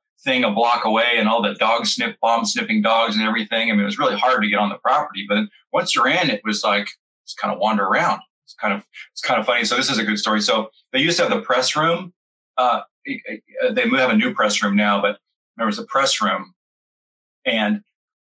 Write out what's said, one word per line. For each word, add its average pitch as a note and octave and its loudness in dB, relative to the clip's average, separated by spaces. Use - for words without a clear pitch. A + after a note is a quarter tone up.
thing B2+ 0
a A2 2
block A#2 2
away A#2 2
and G#2+ 2
all A2+ 2
the G2+ -2
dog A2+ 0
sniff, A#2 -4
bomb A#2 2
sniffing G#2+ 0
dogs A2+ 2
and A2 0
everything. A2+ -2
I A2 0
mean, G#2 4
it G2+ 2
was G2+ -4
really - 0
hard B2 2
to G#2+ 0
get G2+ 0
on G#2 0
the - -6
property, B2+ -2
but G#2 0
once - -2
you're - 2
in, D#3+ 0
it G#2+ -4
was G#2+ -4
like, G#2 0
just - -16
kinda F#2 -4
wander G#2 0
around. A#2 0
It's - -20
kind G#2 -4
of, G#2 -6
it's - -12
kind B2 0
of G#2+ -4
funny. A#2+ 0
So A2+ 0
this B2+ 0
is A2 0
a A2 -2
good G#2 -2
story. G#2+ 0
So A2 0
they C3 0
used E3+ 2
to E3+ 2
have - 0
the D#3 0
press B2+ 0
room. E3+ -2
Uh, B2 2
it, - -10
it, - 2
they - 2
have B2+ 2
a A2 2
new B2 2
press G#2+ 0
room G2+ 0
now, G#2 2
but - -2
there A2+ -2
was G#2+ -2
a - -8
press - 0
room F#2+ -2
and G#2+ 0